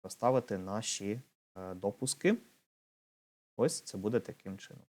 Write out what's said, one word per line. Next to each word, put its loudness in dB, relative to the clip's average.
поставити 2
наші, -2
е, -8
допуски. 0
Ось 2
це -10
буде 2
таким -8
чином. -18